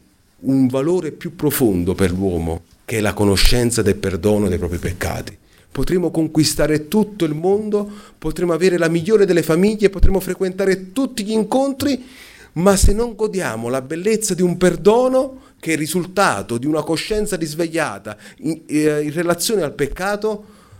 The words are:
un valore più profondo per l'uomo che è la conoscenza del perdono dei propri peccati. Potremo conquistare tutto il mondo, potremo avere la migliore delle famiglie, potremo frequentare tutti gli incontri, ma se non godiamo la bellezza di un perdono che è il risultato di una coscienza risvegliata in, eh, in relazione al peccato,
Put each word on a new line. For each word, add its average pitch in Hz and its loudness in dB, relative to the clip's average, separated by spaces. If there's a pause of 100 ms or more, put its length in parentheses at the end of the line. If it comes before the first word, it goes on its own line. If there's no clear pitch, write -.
(420)
un 131 2
valore 151 0
più - -12
profondo 95 0
per 90 0
l'uomo 85 -2 (200)
che - -6
è - -2
la 104 -2
conoscenza 110 4
del 98 2
perdono 98 0
dei 87 -2
propri 82 -4
peccati. 85 -8 (340)
Potremo 170 0
conquistare 151 0
tutto 208 0
il 151 -2
mondo, 208 -2 (280)
potremo 170 -2
avere 170 2
la 165 2
migliore 185 2
delle 170 2
famiglie, 190 2
potremo 185 6
frequentare 185 -2
tutti 254 -2
gli 208 -6
incontri, 269 0 (500)
ma 190 4
se 190 6
non 226 -2
godiamo 170 -4
la 127 -2
bellezza 185 -2
di 170 -2
un 175 2
perdono 240 2 (160)
che - -8
è 160 0
il 151 -2
risultato 156 -2
di 120 -6
una 151 0
coscienza 196 -4
risvegliata 151 -6 (200)
in, 160 -6
eh, 151 0
in 147 -4
relazione 175 -2
al 139 -4
peccato, 208 -4 (340)